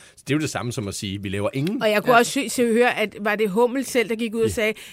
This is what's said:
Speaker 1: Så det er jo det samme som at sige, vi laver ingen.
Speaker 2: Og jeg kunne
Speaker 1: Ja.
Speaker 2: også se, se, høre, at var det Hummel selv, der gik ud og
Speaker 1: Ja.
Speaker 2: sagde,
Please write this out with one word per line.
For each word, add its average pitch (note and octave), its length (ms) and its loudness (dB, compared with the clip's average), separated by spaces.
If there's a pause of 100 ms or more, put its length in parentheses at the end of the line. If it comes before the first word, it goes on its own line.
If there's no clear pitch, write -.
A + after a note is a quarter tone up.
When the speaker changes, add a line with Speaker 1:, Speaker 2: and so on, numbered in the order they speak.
(160)
Speaker 1:
Så - 120 -20
det C3+ 60 0
er D3 40 4
jo D#3 40 -2
det D3 80 -2
samme A2+ 220 -4
som G#2 160 -6
at F#2 80 -6
sige, G2+ 280 -6
vi G2+ 60 -4
laver G2+ 240 -2
ingen. F3 280 -4
Speaker 2:
Og A3 80 2
jeg G#3 140 0
kunne B3+ 100 4
Speaker 1:
Ja. A#3 60 8
Speaker 2:
også B3 120 2
se, C4 180 -2
se, B3 140 0 (100)
høre, A#3+ 260 4
at G#3 200 -2
var G#3 160 0
det G#3+ 140 0
Hummel A#3+ 360 2
selv, A3+ 240 0
der A3+ 60 -4
gik A3 200 -4
ud A3+ 60 0
og A4 60 4
Speaker 1:
Ja. G3+ 60 -2
Speaker 2:
sagde, A3 200 0 (200)